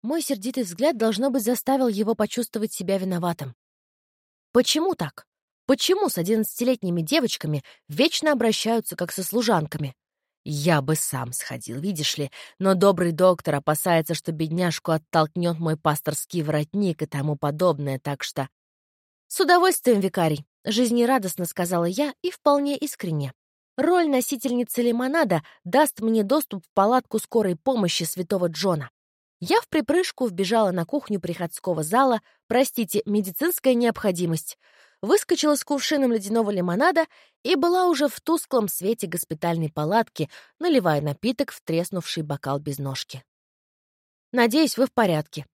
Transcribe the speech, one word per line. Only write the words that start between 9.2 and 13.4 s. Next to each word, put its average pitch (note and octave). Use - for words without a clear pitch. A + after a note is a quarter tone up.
служанками? D#3+
Я D3
бы D3
сам B2+
сходил, A#2+
видишь D#3+
ли, C#3+
но F#3+
добрый F#3
доктор E3